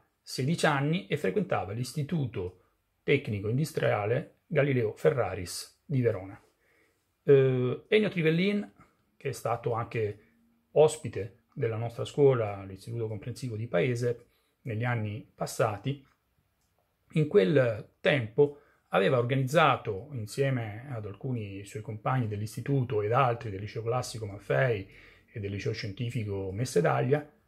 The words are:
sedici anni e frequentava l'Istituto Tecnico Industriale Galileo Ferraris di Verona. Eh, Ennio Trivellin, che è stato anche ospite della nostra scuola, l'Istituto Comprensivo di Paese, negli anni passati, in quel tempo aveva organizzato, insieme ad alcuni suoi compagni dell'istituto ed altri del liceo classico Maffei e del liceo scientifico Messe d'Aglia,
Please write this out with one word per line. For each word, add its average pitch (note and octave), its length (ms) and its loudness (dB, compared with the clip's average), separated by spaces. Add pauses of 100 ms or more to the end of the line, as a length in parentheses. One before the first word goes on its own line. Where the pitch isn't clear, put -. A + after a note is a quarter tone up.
(200)
sedici D#3 460 -2
anni D3+ 400 0
e F3+ 100 -2
frequentava D3+ 560 -2
l'Istituto B2+ 920 -4 (380)
Tecnico G#2+ 460 0
Industriale B2 1000 -2
Galileo C3+ 500 0
Ferraris G2 840 -2 (120)
di C3 100 2
Verona. G2+ 400 -2 (840)
Eh, C3 640 4
Ennio G#3+ 200 4
Trivellin, F3+ 640 0 (440)
che - 140 -6
è - 20 -8
stato A#2 400 -2
anche A2 460 -2 (540)
ospite D3+ 800 2
della A#2 240 -2
nostra A#2 280 -6
scuola, A2+ 580 4
l'Istituto A2 460 -8
Comprensivo A2 480 -8
di A2 100 -6
Paese, B2 600 -2 (360)
negli A2 220 -4
anni A2+ 500 -4
passati, C3 720 -2 (1080)
in D#3 120 4
quel D3 760 4
tempo C#3+ 600 2 (300)
aveva F3 280 4
organizzato, B2+ 960 2
insieme A#2+ 760 -4
ad A2+ 160 -8
alcuni G2+ 580 -8
suoi G#2+ 180 -12
compagni A2+ 460 -2
dell'istituto A2 760 -2
ed G#2 100 0
altri A#2+ 380 2
del F#2+ 100 -8
liceo G#2+ 220 -8
classico A#2 440 -4
Maffei A#2 640 0 (440)
e A#2 80 -8
del G2+ 100 -4
liceo G2+ 220 -4
scientifico G#2 800 -6
Messe B2 280 0
d'Aglia, C#3 480 2 (200)